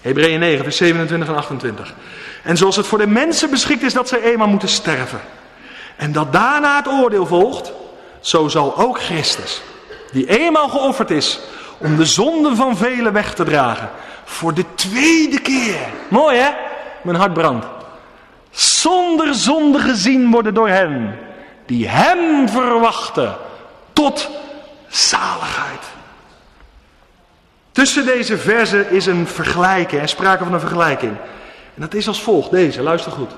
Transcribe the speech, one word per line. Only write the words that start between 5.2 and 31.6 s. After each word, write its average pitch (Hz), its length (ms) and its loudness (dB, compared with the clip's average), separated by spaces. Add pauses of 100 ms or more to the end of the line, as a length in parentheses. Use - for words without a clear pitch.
En 151 160 -6
dat 151 200 -2
daarna 285 440 2
het 277 120 -2
oordeel 233 380 2
volgt, 180 460 2 (480)
zo 156 280 2
zal 143 280 0
ook 233 240 0
Christus, - 640 -4 (500)
die 131 140 0
eenmaal 302 420 2
geofferd 262 420 0
is - 300 -2 (380)
om 151 180 0
de 160 80 4
zonden 285 520 2
van 254 200 2
velen 233 360 0
weg 202 220 -2
te 180 100 0
dragen, 147 460 0 (340)
voor 165 300 -4
de 170 100 0 (100)
tweede 277 680 2
keer." 240 380 -2 (300)
Mooi, 269 300 4
hè? 269 120 4 (520)
Mijn 175 140 -2
hart 190 160 2
brandt. 147 340 0 (840)
"Zonder 320 840 2
zonde 285 440 2
gezien 247 520 2
worden 220 240 2
door 220 140 4
hen 143 500 0 (480)
die 117 220 -2
hem 294 600 2
verwachten 226 880 0 (560)
tot 285 360 0 (600)
zaligheid." - 1000 -4 (1800)
Tussen 269 340 2
deze 233 320 0
verzen 202 520 2
is 185 160 2
een 175 200 0
vergelijking, 175 760 0
er 151 60 -4
sprake 190 360 0
van 175 100 -4
een 165 60 0
vergelijking. 151 520 0 (640)